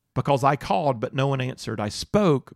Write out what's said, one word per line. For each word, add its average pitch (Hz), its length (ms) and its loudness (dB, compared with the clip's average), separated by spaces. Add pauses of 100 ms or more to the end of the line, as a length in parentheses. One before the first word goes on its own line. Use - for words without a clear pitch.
(140)
because 131 280 2
I 139 140 4
called, 151 420 0
but 123 140 -6
no 139 140 0
one 135 160 0
answered. 117 360 -6
I 104 120 -4
spoke, 175 640 0